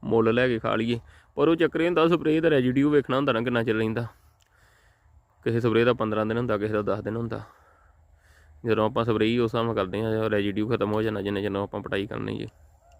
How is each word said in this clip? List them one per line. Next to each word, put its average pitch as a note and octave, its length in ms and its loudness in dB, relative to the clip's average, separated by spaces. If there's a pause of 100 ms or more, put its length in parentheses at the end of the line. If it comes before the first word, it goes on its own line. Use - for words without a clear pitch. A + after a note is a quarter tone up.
ਮੁੱਲ A2+ 300 2
ਲੈ B2 140 2
ਕੇ A#2 120 0
ਖਾ G#2+ 160 -2
ਲਈਏ", A#2 240 -2 (360)
ਪਰ C#3+ 120 2
ਉਹ E3 80 4
ਚੱਕਰ D#3+ 260 0
ਇਹ E3 60 2
ਹੁੰਦਾ E3 200 2
ਸਪਰੇਅ D#3+ 340 2
ਦਾ D#3+ 80 2
ਰੈਜ਼ੀਡਿਊ C3+ 400 4
ਵੇਖਣਾ C3+ 280 2
ਹੁੰਦਾ C#3 140 0
ਨਾ A2+ 100 2
ਕਿੰਨਾ A#2+ 220 0
ਚਿਰ A2 120 0
ਰਹਿੰਦਾ। A2 320 -2 (1400)
ਕਿਸੇ A#2 160 0
ਸਪਰੇਅ A#2 260 4
ਦਾ B2 80 4
ਪੰਦਰਾਂ A2 320 -2
ਦਿਨ A2 120 -2
ਹੁੰਦਾ, A#2 200 -2
ਕਿਸੇ G#2+ 160 -4
ਦਾ G#2+ 80 0
ਦਸ G#2 220 -4
ਦਿਨ G#2+ 120 -6
ਹੁੰਦਾ। A2+ 260 -8 (1200)
ਜਦੋਂ G#2+ 200 2
ਆਪਾਂ A#2 200 0
ਸਪਰੇਅ A2+ 340 2
ਉਸ A#2 160 0
ਹਿਸਾਬ A#2 100 0
ਨਾਲ A2+ 100 -2
ਕਰਦੇ G2 260 -2
ਹਾਂ, A2 280 -2
ਰੈਜ਼ੀਡਿਊ G#2 400 -2
ਖਤਮ G#2 240 -2
ਹੋ G#2+ 80 0
ਜਾਣਾ G#2+ 200 -2
ਜਿੰਨੇ G2+ 200 -2
ਚਿਰ G2+ 100 -2
ਨੂੰ G2 120 -2
ਆਪਾਂ G2+ 180 -8
ਪਟਾਈ G2+ 260 -4
ਕਰਨੀ G#2+ 300 -8
ਜੀ। A2 100 -10 (520)